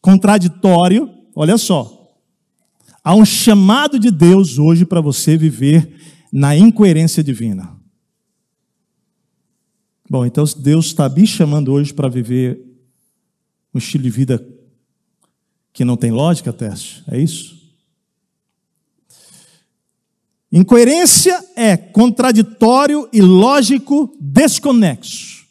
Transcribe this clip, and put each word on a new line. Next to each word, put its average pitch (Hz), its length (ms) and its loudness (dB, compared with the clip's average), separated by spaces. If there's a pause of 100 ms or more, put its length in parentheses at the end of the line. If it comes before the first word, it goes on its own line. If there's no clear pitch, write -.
contraditório, 190 1080 2 (260)
olha 156 220 -2
só. 139 380 -6 (1080)
Há 165 120 0
um 220 80 8
chamado 226 760 2
de 226 140 0
Deus 170 460 2
hoje 165 280 2
pra 170 140 -4
você 151 380 -2
viver 156 580 0 (380)
na 143 240 0
incoerência 180 680 2
divina. 110 560 -8 (2250)
Bom, 127 160 -4
então 147 180 -4 (140)
Deus 151 340 -2
tá 143 160 -2
me 156 200 0
chamando 147 440 -2
hoje 143 220 -4
pra 135 160 -6
viver 123 500 -6 (1120)
um - 40 -6
estilo 131 260 -6
de 127 60 -4
vida 123 340 -4 (1300)
que - 140 -6
não 123 100 -2
tem 117 140 -4
lógica, 139 420 -4
Teste? 107 560 -14
É 127 140 -6
isso? - 380 -8 (3000)
Incoerência 254 880 2 (160)
é 220 220 0
contraditório, 247 1400 0
ilógico, 240 1040 2
desconexo. 214 1300 -2